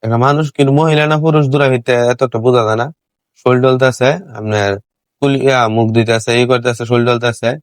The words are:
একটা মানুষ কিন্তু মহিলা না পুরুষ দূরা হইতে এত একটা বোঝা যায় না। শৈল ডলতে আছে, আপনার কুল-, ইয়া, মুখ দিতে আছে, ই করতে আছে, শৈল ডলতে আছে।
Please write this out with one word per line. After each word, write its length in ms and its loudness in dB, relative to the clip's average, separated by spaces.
একটা 140 -2
মানুষ 360 0
কিন্তু 200 0
মহিলা 340 2
না 120 0
পুরুষ 280 0
দূরা 220 0
হইতে 240 -2
এত 300 0
একটা 160 -4
বোঝা 260 2
যায় 120 0
না। 160 -4
শৈল 280 0
ডলতে 220 2
আছে, 280 0
আপনার 420 -2
কুল-, 220 0
ইয়া, 260 2
মুখ 240 0
দিতে 200 0
আছে, 300 0
ই 40 2
করতে 220 0
আছে, 180 -6
শৈল 200 0
ডলতে 200 0
আছে। 360 -4